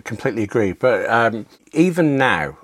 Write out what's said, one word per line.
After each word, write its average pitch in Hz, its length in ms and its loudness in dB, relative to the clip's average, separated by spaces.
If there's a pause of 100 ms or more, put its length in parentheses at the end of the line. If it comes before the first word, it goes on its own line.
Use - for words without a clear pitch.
completely 113 380 -4
agree. 104 300 0
But, 107 380 0
um, 113 360 0 (260)
even 160 460 2
now, 85 440 0